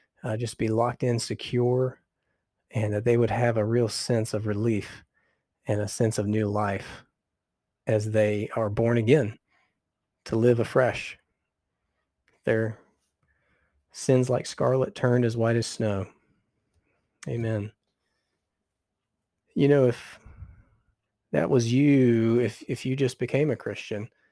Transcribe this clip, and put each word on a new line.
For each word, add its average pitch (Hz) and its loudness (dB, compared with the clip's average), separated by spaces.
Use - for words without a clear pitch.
uh, 110 -4
just 117 -6
be 117 -2
locked 117 0
in, 120 2
secure, 123 -2
and 107 -2
that 104 -2
they 120 4
would 117 2
have 120 0
a 107 2
real 117 0
sense 110 -2
of 107 -4
relief 107 -4
and 104 0
a 104 -4
sense 110 0
of 104 -2
new 107 0
life 101 -4
as 107 0
they 107 0
are 110 -2
born 117 2
again 117 2
to 113 -2
live 117 4
afresh. - -2
Their 113 -2
sins 127 0
like 123 -2
scarlet 131 -2
turned 123 2
as 117 -2
white 113 0
as 117 -2
snow. 101 -4
Amen. 113 -4
You 147 4
know, 143 6
if - -6
that 160 0
was 117 2
you, 123 4
if, 117 -2
if 131 -6
you 131 -2
just 135 -2
became 139 0
a 123 -2
Christian, 104 -10